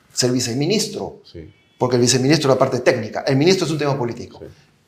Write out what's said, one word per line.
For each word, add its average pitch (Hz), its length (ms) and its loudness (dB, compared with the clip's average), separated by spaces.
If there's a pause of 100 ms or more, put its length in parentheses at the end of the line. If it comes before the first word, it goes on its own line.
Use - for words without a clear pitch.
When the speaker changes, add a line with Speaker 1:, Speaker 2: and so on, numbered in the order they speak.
(140)
Speaker 1:
Ser 123 200 0
viceministro. 123 920 -4
Speaker 2:
Sí. - 260 -20 (280)
Speaker 1:
Porque 123 180 0
el 120 60 4
viceministro 131 500 2
es 127 40 6
la 127 40 -2
parte 135 220 0
técnica. - 440 0
El 135 120 2
ministro 180 280 4
es 143 60 -4
un 160 60 -4
tema 143 200 -2
político. 117 440 -8
Speaker 2:
Sí. - 40 -16 (420)